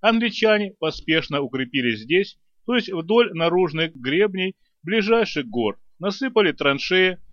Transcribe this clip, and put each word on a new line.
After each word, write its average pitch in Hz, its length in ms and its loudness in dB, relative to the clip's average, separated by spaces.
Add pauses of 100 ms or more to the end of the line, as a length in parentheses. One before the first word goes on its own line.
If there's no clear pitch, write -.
англичане 220 760 2
поспешно 156 640 -2
укрепились 123 580 -2
здесь, 165 380 -2 (260)
то 240 100 -2
есть 233 160 -2
вдоль 196 440 2
наружных 165 600 0
гребней 185 640 -2 (260)
ближайших 208 640 0
гор, 110 320 -2 (200)
насыпали 202 540 0
траншеи 180 680 0 (140)